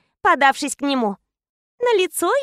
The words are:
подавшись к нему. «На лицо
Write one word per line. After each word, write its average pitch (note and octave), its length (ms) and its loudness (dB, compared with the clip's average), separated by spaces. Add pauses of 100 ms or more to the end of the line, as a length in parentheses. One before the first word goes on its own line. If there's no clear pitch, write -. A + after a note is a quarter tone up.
(220)
подавшись C#4+ 540 2
к - 60 -14
нему. B3+ 360 -2 (640)
«На A#4+ 180 2
лицо F4+ 320 -2 (140)